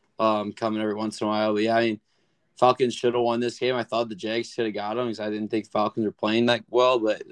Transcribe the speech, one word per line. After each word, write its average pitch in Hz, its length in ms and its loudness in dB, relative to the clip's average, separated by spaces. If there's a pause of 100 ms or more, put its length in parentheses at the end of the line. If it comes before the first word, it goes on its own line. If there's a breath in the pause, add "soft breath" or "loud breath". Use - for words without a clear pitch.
(180)
um, 104 340 0
coming 110 300 -4
every 107 120 -2
once 107 260 -6
in 107 60 -2
a 107 40 0
while. 107 240 2
But, 104 80 0
yeah, 113 140 2
I 117 100 4
mean, 107 140 -2 (580)
Falcons 127 360 4
should 120 200 0
have 120 80 2
won 117 180 0
this 120 180 -4
game. 127 180 0
I 117 80 -2
thought 113 260 -2
the 107 40 -8
Jags 110 360 -6
should 117 160 -2
have 104 80 -4
got 104 240 -6
'em 123 80 -2
'cause 107 140 -6
I 107 100 -6
didn't 107 180 -4
think 107 220 -4
Falcons 110 340 0
were 101 80 -2
playing 113 340 2
that 117 220 2
well. 123 300 4
But, 107 340 0